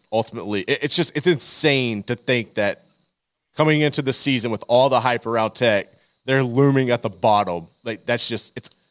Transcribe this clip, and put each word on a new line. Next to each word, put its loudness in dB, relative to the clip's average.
ultimately. -4
It, -2
it's -2
just, -2
it's -4
insane 0
to -4
think -2
that -2
coming 2
into 0
the -2
season -2
with -6
all 4
the 2
hype -2
around 0
Tech, 0
they're 2
looming 2
at 0
the -4
bottom. 0
Like, -8
that's -2
just, -8
it's, -12